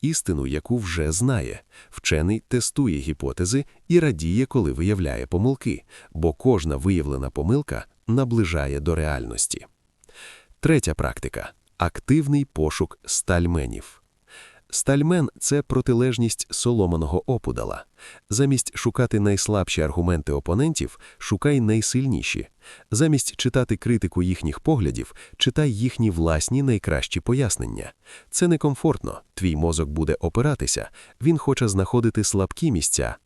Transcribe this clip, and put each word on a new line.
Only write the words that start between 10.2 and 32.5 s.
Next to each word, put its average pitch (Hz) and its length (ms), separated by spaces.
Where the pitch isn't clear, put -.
Третя 147 300
практика — - 580
активний 143 640
пошук - 600
стальменів. 85 960
Стальмен — 143 580
це 143 240
протилежність 120 880
соломаного 87 800
опудала. 57 520
Замість 131 460
шукати 117 440
найслабші 101 600
аргументи 78 500
опонентів, 95 680
шукай 147 420
найсильніші. 113 880
Замість 143 460
читати 123 400
критику 98 460
їхніх 87 380
поглядів, 73 540
читай 147 360
їхні 113 380
власні 82 520
найкращі 92 580
пояснення. 98 720
Це - 180
некомфортно, 147 720
твій 87 220
мозок 80 320
буде 76 320
опиратися, 98 720
він 156 160
хоче 127 300
знаходити 107 560
слабкі 104 480